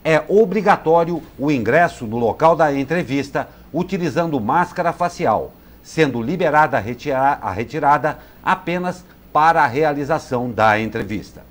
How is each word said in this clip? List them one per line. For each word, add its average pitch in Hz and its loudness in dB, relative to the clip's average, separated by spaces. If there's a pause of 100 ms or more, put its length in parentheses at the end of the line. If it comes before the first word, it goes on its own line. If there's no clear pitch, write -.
É 156 2
obrigatório 175 2 (160)
o 139 -2
ingresso 127 0
no 110 -6
local 120 2
da 156 2
entrevista 139 -4 (240)
utilizando 165 -2
máscara 165 -2
facial, 123 -2 (320)
sendo 131 0
liberada 151 0
a - 2
retira-, 131 -2
a 101 -6
retirada 143 0 (240)
apenas 180 -4 (300)
para 156 4
a 135 2
realização 139 -2
da 107 2
entrevista. 107 -8